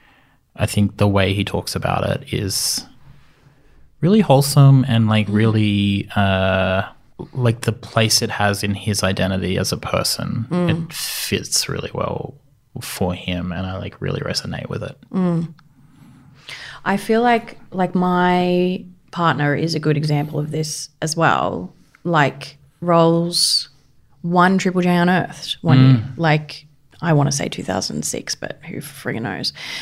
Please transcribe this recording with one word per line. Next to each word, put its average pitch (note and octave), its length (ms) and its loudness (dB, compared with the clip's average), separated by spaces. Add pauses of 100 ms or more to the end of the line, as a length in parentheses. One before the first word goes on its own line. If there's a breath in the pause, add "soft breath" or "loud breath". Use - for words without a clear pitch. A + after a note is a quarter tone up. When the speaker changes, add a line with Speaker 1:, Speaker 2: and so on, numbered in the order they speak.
(560 soft breath)
Speaker 1:
I - 100 -2
think G2+ 300 0
the G#2 120 4
way G2 260 2
he G2 100 0
talks - 320 -6
about - 320 -2
it - 240 -6
is - 520 -4 (1160 soft breath)
really G3+ 200 4
wholesome C#3 680 6
and, A2+ 200 4
like, G#2+ 200 2
Speaker 2:
Mm. G2+ 60 0
Speaker 1:
really, G#2 840 2
uh, F#2+ 680 2 (500)
like, A#2+ 300 0
the A2+ 100 0
place - 480 0
it A2+ 80 -2
has G2+ 340 0
in G2+ 120 -2
his G2+ 280 -4
identity F#2+ 540 -2
as F#2+ 160 -2
a - 60 -4
person, - 720 -4
Speaker 2:
Mm. F3 200 0
Speaker 1:
it E3 220 -4
fits - 760 -6
really - 260 -6
well - 400 -6 (480)
for F2+ 320 -4
him, F2+ 380 -6
and F2+ 140 -6
I, F#2+ 120 -6
like, - 220 -12
really F#2+ 200 -4
resonate - 480 -6
with - 140 -8
it. - 160 -10 (140)
Speaker 2:
Mm. E3+ 420 -2 (1300 loud breath)
I G3 120 0
feel A3 260 0
like, A#3 360 0 (120)
like, F3+ 240 -2
my F3+ 880 2 (280)
partner C#3+ 420 0
is E3 200 -2
a D#3 40 -2
good D3+ 180 0
example D3+ 420 -2
of D3+ 120 -4
this - 400 -6 (100)
as D#3+ 160 -6
well. F#2+ 560 0 (300)
Like, D#3 560 -2 (220)
Rolls E3+ 880 2 (520)
won F3+ 360 4
Triple F3+ 240 0
J F3+ 80 2
Unearthed F3 720 0
one B2+ 160 4
Speaker 1:
Mm. C3 140 8
Speaker 2:
year. A2+ 120 4 (120)
Like, D3+ 500 -2 (340)
I E3+ 120 0
wanna C#3+ 200 4
say - 160 -4
two - 140 -10
thousand - 420 -4
six, - 300 -8
but - 300 -10
who - 140 -12
friggin' - 440 -8
knows, F#2+ 300 -6 (300 loud breath)